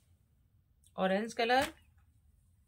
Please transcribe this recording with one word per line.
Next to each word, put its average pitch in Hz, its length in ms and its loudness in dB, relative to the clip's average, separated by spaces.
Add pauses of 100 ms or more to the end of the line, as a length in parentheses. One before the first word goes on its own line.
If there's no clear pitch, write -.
(960)
ऑरेंज 196 360 0
कलर, 254 400 0 (960)